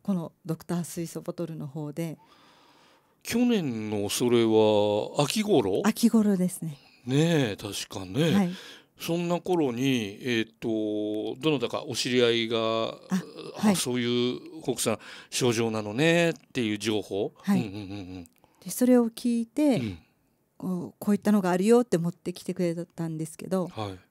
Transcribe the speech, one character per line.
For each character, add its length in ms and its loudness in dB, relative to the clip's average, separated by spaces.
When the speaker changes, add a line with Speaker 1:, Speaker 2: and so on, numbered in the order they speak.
Speaker 1:
こ 100 -2
の 200 -4
ド 100 -4
ク 80 -10
タ 120 -4
ー 80 -2
水 240 -8
素 140 -10
ボ 120 -8
ト 120 -6
ル 100 -10
の 100 -10
方 280 -10
で。 260 -6
Speaker 2:
去 160 -2
年 500 0
の 200 -2
そ 200 0
れ 140 6
は 800 4
秋 180 0
頃？ 420 2
Speaker 1:
秋 260 2
頃 280 4
で 100 0
す 140 -8
ね。 160 -8
Speaker 2:
ね 480 2
え、 40 -8
確 300 -8
か 180 -10
ね。 280 0
Speaker 1:
は 100 4
い。 80 0
Speaker 2:
そ 160 -4
ん 120 -2
な 140 0
頃 300 0
に、 500 0
え 200 0
ー 920 -4
と、 40 -14
ど 120 0
な 80 0
た 80 -2
か 200 -6
お 80 -8
知 140 -2
り 140 4
合 60 6
い 180 2
が、 120 -2
Speaker 1:
あ、 380 -2
Speaker 2:
あ、 100 0
Speaker 1:
は 40 6
い。 40 2
Speaker 2:
そ 200 -2
う 40 0
い 60 0
う、 560 -2
ホ 120 -2
ー 20 -6
ク 60 -6
さ 120 0
ん、 60 -4
症 240 2
状 180 0
な 100 -2
の 120 -6
ね 380 4
っ 20 -6
て 120 0
い 100 0
う 20 -2
情 240 -2
報？ 360 -4
Speaker 1:
は 180 0
い。 40 2
Speaker 2:
う 40 0
ん、 20 -6
う 40 -10
ん、 40 -12
う 40 -12
ん、 20 -8
う 40 -10
ん。 80 -16
Speaker 1:
で、 60 -14
そ 160 -2
れ 120 8
を 120 4
聞 320 -2
い 40 -8
て、 320 2
Speaker 2:
う 60 -2
ん。 160 -6
Speaker 1:
こ 300 -6
う、 100 -18
こ 140 0
う 40 4
い 40 0
っ 20 -20
た 100 2
の 100 6
が 100 2
あ 60 2
る 80 0
よ 160 8
っ 40 -2
て 140 2
持 100 0
っ 20 0
て 220 -10
き 100 -18
て 120 -6
く 80 -2
れ 100 0
た 220 -8
ん 120 -6
で 80 -6
す 100 -16
け 100 -14
ど、 200 -2
Speaker 2:
は 220 -6
い。 100 -12